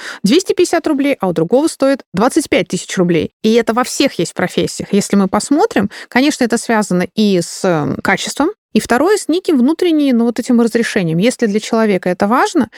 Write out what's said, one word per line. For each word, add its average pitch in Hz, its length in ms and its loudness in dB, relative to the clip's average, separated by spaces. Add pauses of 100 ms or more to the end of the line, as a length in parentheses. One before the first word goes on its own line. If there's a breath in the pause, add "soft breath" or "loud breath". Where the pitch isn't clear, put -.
(220 loud breath)
двести 320 300 2
пятьдесят 349 340 0
рублей, 277 320 0
а 190 100 -2
у 175 40 -2
другого 233 360 2
стоит 269 340 0 (100)
двадцать 254 380 0
пять 226 180 0
тысяч - 300 -6
рублей. 175 320 0 (120)
И 220 120 2
это 233 180 2
во 247 120 0
всех - 340 -2
есть - 160 -4
профессиях. - 580 -4
Если 202 240 0
мы 196 100 2
посмотрим, 240 640 0 (200 loud breath)
конечно, 269 360 0
это 233 140 0
связано 190 560 0
и 202 260 2
с, - 240 -8
э, 156 380 0
качеством, 220 480 -2 (220)
и 220 60 2
второе — 302 380 2
с - 120 -8
неким 330 300 0
внутренним, 294 600 2
ну, 233 80 2
вот 233 120 -2
этим 240 220 2
разрешением. 214 580 0
Если 233 280 2
для 208 120 0
человека 208 500 0
это 190 200 0
важно, 311 500 0